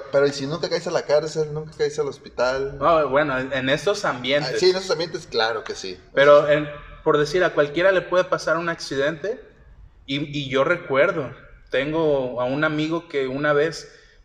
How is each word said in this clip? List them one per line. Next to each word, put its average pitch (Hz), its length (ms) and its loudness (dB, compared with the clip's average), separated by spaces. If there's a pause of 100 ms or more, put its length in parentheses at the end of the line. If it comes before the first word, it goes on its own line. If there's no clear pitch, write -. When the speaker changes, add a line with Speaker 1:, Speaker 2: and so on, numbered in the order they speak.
(100)
Speaker 1:
pero 143 160 4
¿y 139 60 2
si 135 140 -8
nunca 156 240 -6
caes 165 160 -4
a 175 40 -4
la 151 120 0
cárcel, 151 500 0
nunca 156 240 -10
caes 147 220 -2
al 147 100 -2
hospital? 135 680 -4
Speaker 2:
No, 151 320 2
bueno, 139 280 2
en, 131 140 -6
en 131 160 -2
estos 196 380 0
ambientes. 131 480 -2
Speaker 1:
Ah, 110 40 -2
sí, 180 120 4
en 180 60 4
esos - 140 -4
ambientes, 160 360 -4
claro 113 380 -2
que 104 100 -8
sí. 92 240 -12 (160)
Speaker 2:
Pero, 147 340 8
en, 151 200 2 (360)
por 151 140 2
decir, 147 260 0
a 160 100 0
cualquiera 156 380 2
le 180 100 2
puede 180 220 0
pasar 160 320 -2
un 170 120 -4
accidente, 160 720 -4 (640)
y, 143 300 -6
y 139 120 -6
yo 131 160 2
recuerdo, 156 640 0 (400)
tengo 139 720 0
a 123 40 0
un 139 200 -2
amigo 156 440 -2
que 135 200 -2
una 147 240 0
vez... 151 360 0 (360)